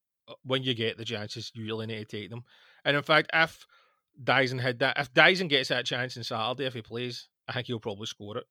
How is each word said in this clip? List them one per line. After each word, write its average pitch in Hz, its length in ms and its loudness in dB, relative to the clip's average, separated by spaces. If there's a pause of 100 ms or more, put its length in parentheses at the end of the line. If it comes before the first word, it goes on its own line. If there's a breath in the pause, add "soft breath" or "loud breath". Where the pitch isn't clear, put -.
(440)
when 131 200 -2
you 131 100 0
get 110 240 -2
the 113 80 -12
chances, 107 480 -8
you 110 120 -10
really 110 200 -6
need 110 140 -8
to 107 60 -10
take 104 240 -10
them. 120 140 -12 (400 soft breath)
And 143 140 2
in 143 60 0
fact, 160 300 4
if 160 340 2 (540 soft breath)
Dyson 127 360 2
had 123 220 -2
that, 131 180 2
if 139 160 -4
Dyson 175 340 8
gets 135 220 2
that 123 160 -2
chance 127 320 -4
on 117 60 -10
Saturday, 120 420 -4
if 127 80 -4
he 117 80 -8
plays, 123 480 -8 (180)
I 113 60 -10
think 123 140 -4
he'll 117 120 -4
probably 107 280 -8
score 104 300 -12
it, - 140 -8